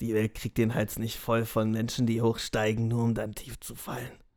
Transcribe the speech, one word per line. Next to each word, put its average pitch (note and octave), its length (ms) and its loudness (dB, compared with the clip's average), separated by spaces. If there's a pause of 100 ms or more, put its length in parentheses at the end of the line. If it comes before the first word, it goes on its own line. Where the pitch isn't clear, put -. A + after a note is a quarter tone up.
die A2 140 -2
Welt A2 200 2
kriegt - 240 -6
den A2+ 160 4
Hals G#2+ 240 -2
nicht A2 200 -4
voll A2+ 260 2
von A2 260 0
Menschen, A2+ 360 0
die A2+ 160 2
hochsteigen, A2+ 680 2
nur A#2 160 2
um A#2 100 4
dann G#2+ 200 -4
tief - 260 -12
zu - 140 -12
fallen. B2 360 -10 (260)